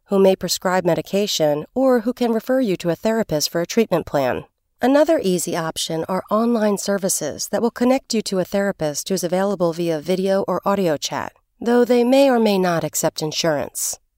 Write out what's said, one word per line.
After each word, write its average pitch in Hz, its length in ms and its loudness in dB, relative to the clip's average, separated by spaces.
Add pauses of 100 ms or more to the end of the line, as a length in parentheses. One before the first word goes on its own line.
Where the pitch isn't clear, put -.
who 196 160 2
may 190 160 6
prescribe 180 480 -2
medication 160 800 0 (100)
or 254 280 2
who 240 100 -2
can 240 200 -2
refer 254 280 0
you 196 160 0
to 170 140 -2
a 165 40 0
therapist 220 560 -2
for 170 100 -2
a 170 60 -2
treatment - 400 0
plan. 123 380 -2 (360)
Another 294 400 4
easy 180 360 -2
option 160 520 -4
are 185 220 -2
online 214 480 2
services 190 680 -4
that 202 120 -4
will 226 120 0
connect 254 420 0
you 214 80 0
to 190 160 -4
a 175 60 0
therapist 185 640 -4
who's 185 160 -2
available 180 480 0
via 165 260 -2
video 185 440 0
or 180 220 -4
audio 190 320 0
chat, - 360 -8 (280)
though 240 240 2
they 240 200 4
may 269 260 6
or 240 80 4
may 214 180 4
not 175 280 0
accept - 360 -4
insurance. - 760 -4 (200)